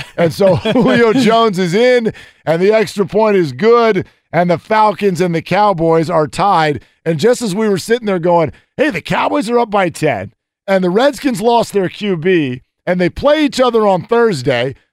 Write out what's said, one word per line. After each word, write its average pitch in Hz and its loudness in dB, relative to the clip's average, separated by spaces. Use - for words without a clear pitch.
And 170 0
so 185 2
<laughs> - -2
Julio 240 2
Jones 226 2
is 180 -2
in, 240 2
and 165 0
the 196 2
extra 208 0
point 208 0
is 151 -2
good, 220 2
and 175 0
the 165 0
Falcons 208 0
and 175 0
the 160 -2
Cowboys 165 0
are 156 0
tied. 160 0
And 160 -2
just 233 2
as 208 -4
we 220 -2
were 196 0
sitting 233 -2
there 190 -2
going, 170 0
"Hey, 294 0
the 175 -6
Cowboys 247 -2
are 240 0
up 233 -2
by 196 0
ten, 113 -4
and 190 0
the 175 0
Redskins 247 0
lost 233 0
their 185 0
Q 196 -4
B," 151 -2
and 180 -2
they 175 2
play 302 0
each 247 -4
other 233 2
on 190 2
Thursday, 139 0